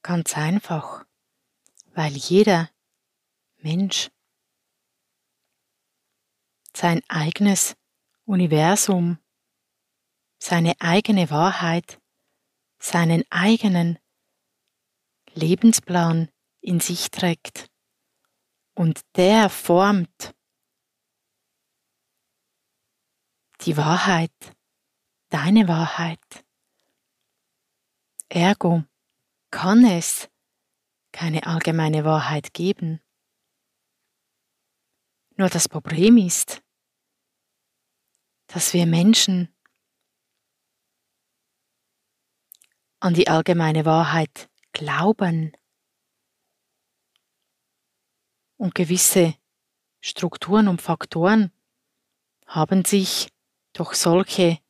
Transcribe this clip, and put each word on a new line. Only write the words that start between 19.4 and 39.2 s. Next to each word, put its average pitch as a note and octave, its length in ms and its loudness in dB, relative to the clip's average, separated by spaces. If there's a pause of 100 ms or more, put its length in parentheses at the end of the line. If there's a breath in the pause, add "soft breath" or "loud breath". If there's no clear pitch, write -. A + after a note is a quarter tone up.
formt F#3 840 0 (3250)
die D#3 140 -2
Wahrheit, E3 540 0 (1000)
deine F#3 400 2
Wahrheit. E3 760 -6 (1800)
Ergo F3 560 0 (680)
kann G#3+ 340 4
es F3 440 0 (840)
keine D#3+ 340 -6
allgemeine D#3+ 580 -2
Wahrheit D3+ 500 -2
geben. E3+ 460 -6 (2250)
Nur F#3+ 120 0
das - 200 -2
Problem E3+ 480 4
ist, - 460 0 (1900)
dass - 240 -6
wir F3 140 2
Menschen F3+ 680 2 (3500)